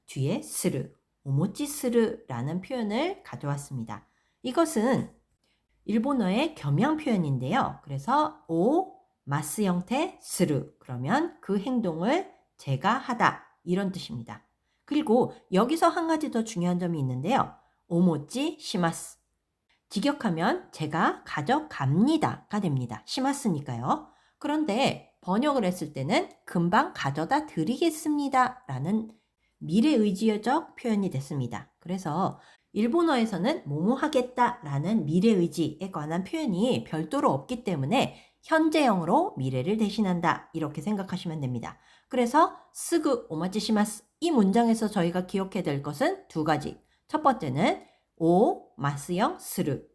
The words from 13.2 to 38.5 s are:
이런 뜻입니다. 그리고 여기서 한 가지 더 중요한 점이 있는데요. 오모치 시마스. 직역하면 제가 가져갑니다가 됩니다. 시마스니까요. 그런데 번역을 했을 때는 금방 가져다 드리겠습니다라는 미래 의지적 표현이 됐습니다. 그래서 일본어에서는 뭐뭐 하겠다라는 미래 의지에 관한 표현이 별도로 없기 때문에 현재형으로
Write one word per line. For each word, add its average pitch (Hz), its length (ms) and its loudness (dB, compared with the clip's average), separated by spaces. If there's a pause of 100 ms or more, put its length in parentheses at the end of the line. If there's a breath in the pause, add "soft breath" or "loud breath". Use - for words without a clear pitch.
이런 185 280 0
뜻입니다. 117 540 -12 (400)
그리고 254 480 2 (180 loud breath)
여기서 254 360 4
한 339 200 0
가지 311 220 0
더 226 140 -2
중요한 180 340 -2
점이 170 220 -2
있는데요. 135 560 0 (320 soft breath)
오모치 175 720 0
시마스. - 580 -4 (720)
직역하면 233 840 -2
제가 160 500 -2
가져갑니다가 208 1400 0
됩니다. 127 460 -2
시마스니까요. 185 1040 -2 (280 loud breath)
그런데 285 840 -2
번역을 254 420 2
했을 180 300 -2
때는 190 360 -2 (160)
금방 196 480 2
가져다 160 520 -2
드리겠습니다라는 247 1700 0 (480 loud breath)
미래 190 300 2
의지적 220 840 2
표현이 202 340 0
됐습니다. 131 680 -6
그래서 180 600 -4 (340 loud breath)
일본어에서는 240 920 0
뭐뭐 160 300 0
하겠다라는 226 1120 0
미래 180 240 4
의지에 175 640 0
관한 165 340 -4
표현이 220 580 0
별도로 214 480 0
없기 185 320 -4
때문에 160 520 0 (280 loud breath)
현재형으로 302 920 2